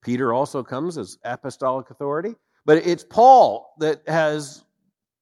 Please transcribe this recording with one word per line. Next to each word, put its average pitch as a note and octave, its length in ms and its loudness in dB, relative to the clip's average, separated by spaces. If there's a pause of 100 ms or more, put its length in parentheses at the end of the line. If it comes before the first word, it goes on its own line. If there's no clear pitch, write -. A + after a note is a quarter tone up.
Peter A#2+ 320 -4
also C3+ 300 -6
comes D#3 340 -10
as G#2 260 -14
apostolic B2+ 680 -10
authority. D3+ 420 -8 (320)
But E3 220 4
it's E3+ 160 -2
Paul A3+ 760 4
that D#3 300 -4
has D3+ 560 -4 (580)